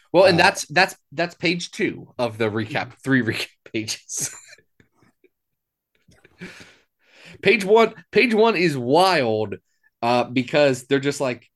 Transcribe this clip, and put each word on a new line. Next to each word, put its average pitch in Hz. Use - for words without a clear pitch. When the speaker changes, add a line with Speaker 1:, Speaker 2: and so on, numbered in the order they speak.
Speaker 1:
Well, 180
and 180
Speaker 2:
Uh, 175
Speaker 1:
that's, 196
that's, 180
that's 170
page 175
two 113
of 110
the 113
recap, 107
three 131
recap -
<laughs> -
pages. -
<laughs> -
Page 208
one, 220
page 226
one 220
is 160
wild, 120
uh, 120
because 131
they're 139
just 139
like, 127